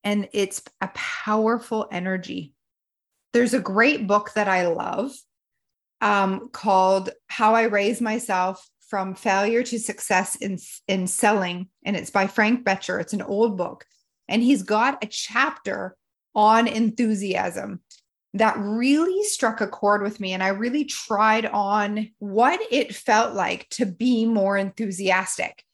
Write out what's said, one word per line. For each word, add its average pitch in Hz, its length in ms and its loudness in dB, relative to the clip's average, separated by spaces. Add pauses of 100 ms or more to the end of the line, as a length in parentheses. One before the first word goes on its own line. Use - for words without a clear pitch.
And 208 260 -2
it's 196 300 -4 (180)
a 190 140 -6
powerful 220 960 -2
energy. 180 640 -6 (800)
There's 240 200 4
a 262 60 2
great 214 480 2
book 208 280 0
that 208 120 0
I 185 200 2
love, 208 440 -4 (880)
um, 196 540 2
called 190 560 4 (180)
How 220 280 4
I 226 80 4
Raised 208 380 0
Myself 196 640 -2 (220)
from 190 280 -4
Failure 220 480 2
to 233 160 -4
Success 202 560 -2
in, 196 240 -8 (280)
in 190 200 -2
Selling. 185 600 0 (160)
And 196 140 -4
it's 165 140 -10
by 196 160 2
Frank 233 360 2
Betcher. 190 360 -2
It's - 120 -6
an 208 100 -4
old 208 360 0
book. - 260 -8 (460)
And 226 120 2
he's 240 220 4
got 233 400 0
a 214 40 -8
chapter 208 920 -4 (380)
on 220 340 6
enthusiasm 196 1120 -2 (540)
that 220 220 2
really 277 680 0
struck 233 360 -2
a 202 80 -2
chord 202 360 0
with 214 180 -6
me. 185 100 -6
And 185 120 -4
I 190 60 2
really 240 360 -2
tried 220 640 0
on 208 720 -2
what 233 420 2 (100)
it 240 240 0
felt 226 380 2
like - 380 -4
to 240 140 -2
be 226 400 0
more 202 300 2
enthusiastic. 190 1200 -2